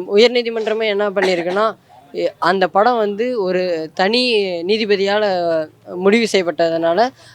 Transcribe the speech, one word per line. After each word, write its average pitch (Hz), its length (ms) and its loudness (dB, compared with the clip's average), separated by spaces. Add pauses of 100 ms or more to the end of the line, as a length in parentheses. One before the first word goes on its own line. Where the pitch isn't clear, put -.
(160)
உயர்நீதிமன்றமே 226 760 2
என்ன 202 240 0
பண்ணியிருக்குன்னா, 185 500 0 (560)
எ-, 170 100 -2 (160)
அந்த 190 160 2 (120)
படம் 226 260 4
வந்து 208 240 -2 (200)
ஒரு 185 140 0 (400)
தனி 226 220 2 (460)
நீதிபதியால 208 540 0 (840)
முடிவு 220 260 4
செய்யப்பட்டதுனால 165 680 0 (360)